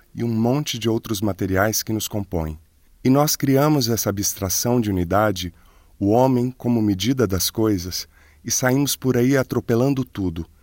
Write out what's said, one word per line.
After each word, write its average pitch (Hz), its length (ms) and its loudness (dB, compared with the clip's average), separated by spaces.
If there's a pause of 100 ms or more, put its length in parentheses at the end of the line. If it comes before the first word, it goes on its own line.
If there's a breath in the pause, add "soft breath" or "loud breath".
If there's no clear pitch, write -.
(140 soft breath)
e 113 100 -4
um 117 40 0
monte 120 500 0
de 113 100 -2
outros 113 320 -2
materiais 98 600 0
que 110 100 -6
nos 107 160 -4
compõem. 80 500 -4 (460)
E 127 60 4
nós 147 260 2
criamos 135 540 2
essa 110 180 -2
abstração 101 720 -2
de 104 80 -2
unidade, 92 640 0 (460 soft breath)
o 101 120 2
homem 123 400 4
como 120 300 0
medida 107 460 0
das 92 240 -2
coisas, 101 580 -2 (340 soft breath)
e - 80 -8
saímos 135 460 0
por 127 200 0
aí 127 200 4
atropelando 127 680 0
tudo, 85 420 -6 (160 soft breath)